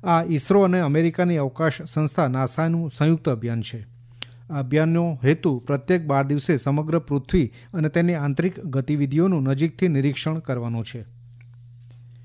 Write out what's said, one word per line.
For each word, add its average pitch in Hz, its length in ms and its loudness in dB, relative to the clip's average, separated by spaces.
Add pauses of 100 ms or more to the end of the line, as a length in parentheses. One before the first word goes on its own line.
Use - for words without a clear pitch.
આ 170 180 2
ઈસરો 170 400 2
અને 185 180 4
અમેરિકાની 165 560 2
અવકાશ 151 460 -2
સંસ્થા 156 460 0
નાસાનું 156 640 -2
સંયુક્ત 156 380 0
અભિયાન 117 340 -2
છે. 110 240 -12 (640)
આ 151 80 -6
અભિયાનનો 156 680 0
હેતુ 151 420 2
પ્રત્યેક 156 400 0
બાર 139 200 2
દિવસે 147 300 0
સમગ્ર 151 420 0
પૃથ્વી 143 540 0 (220)
અને 160 140 0
તેની 170 260 2
આંતરિક 147 460 -2
ગતિવિધિઓનું 147 840 0
નજીકથી 143 460 0
નિરીક્ષણ 143 500 0
કરવાનો 117 440 -4
છે. 110 220 -12 (1200)